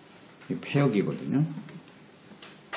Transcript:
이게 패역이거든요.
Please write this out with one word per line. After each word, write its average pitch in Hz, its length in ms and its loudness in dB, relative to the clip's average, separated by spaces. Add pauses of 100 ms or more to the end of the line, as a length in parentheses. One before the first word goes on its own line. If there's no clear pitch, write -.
(480)
이게 87 120 -4
패역이거든요. 117 840 2 (1300)